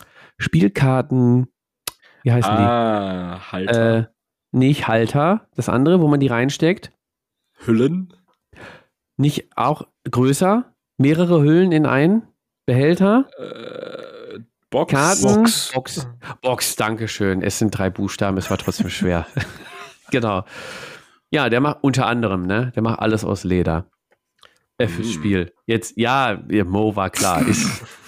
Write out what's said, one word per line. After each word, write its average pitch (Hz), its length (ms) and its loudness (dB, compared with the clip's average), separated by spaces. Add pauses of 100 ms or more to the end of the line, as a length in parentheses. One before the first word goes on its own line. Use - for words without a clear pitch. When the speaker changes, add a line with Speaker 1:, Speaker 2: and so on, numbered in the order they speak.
(380)
Speaker 1:
Spielkarten. 131 1080 2 (760)
Wie 123 100 2
heißen 120 240 2
die? 117 60 4
Speaker 2:
Ah, 101 920 -2
Halter. 113 460 0
Speaker 1:
Äh, 113 80 0 (460)
nicht 131 360 0
Halter, 143 680 0
das 120 120 -4
andere, 151 320 4
wo 156 80 4
man 147 120 4
die 139 80 2
reinsteckt. 139 640 -2 (760)
Speaker 2:
Hüllen? 147 480 0 (1040)
Speaker 1:
Nicht 143 380 -2
auch 135 320 -2 (240)
größer, 185 640 2 (240)
mehrere 160 420 4
Hüllen 170 300 4
in 156 160 4
einen 156 340 4 (460)
Behälter. 175 600 2 (120)
Speaker 2:
Äh, - 1000 -14 (280)
Box? 156 240 0
Speaker 1:
Karten. 175 300 2 (180)
Speaker 3:
Box. 226 320 0
Speaker 1:
Box. 127 340 -8 (360)
Box, 127 320 -4
danke 110 320 -2
schön. 95 340 0
Es 98 160 -4
sind 107 140 0
drei 95 180 -2
Buchstaben, 98 480 -4
es 90 140 -6
war 95 80 0
trotzdem 95 300 -4
schwer. 87 420 -2
<laughs> - 40 -20 (760)
Genau. 110 320 -2 (920)
Ja, 139 140 0
der 117 140 2
macht 147 220 0
unter 131 240 2
anderem, 107 380 -2
ne? 117 300 -2
Der 110 80 -2
macht 113 160 -2
alles 110 240 0
aus 95 220 -4
Leder. 87 440 0 (880)
Äh, 113 120 -2
fürs 101 180 -6
Speaker 2:
Mm. 113 40 -4
Speaker 1:
Spiel. 90 420 -2 (120)
Jetzt, - 300 -4
ja, 117 540 -2
ja, 98 160 2
Mo 104 320 0
war 95 120 -2
klar. 92 380 0
Ist 92 340 -2 (260)